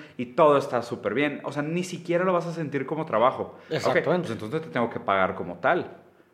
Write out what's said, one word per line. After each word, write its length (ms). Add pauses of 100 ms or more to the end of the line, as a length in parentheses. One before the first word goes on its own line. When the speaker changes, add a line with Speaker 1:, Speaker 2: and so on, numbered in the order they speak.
(180)
Speaker 1:
y 80
todo 320
está 240
súper 320
bien? 300
O 60
sea, 120
ni 200
siquiera 420
lo 80
vas 140
a 60
sentir 340
como 200
trabajo. 600
Ok, 60
Speaker 2:
Exactamente. 560
Speaker 1:
pues 20 (120)
entonces 200
te 60
tengo 200
que 120
pagar 340
como 220
tal. 400 (380)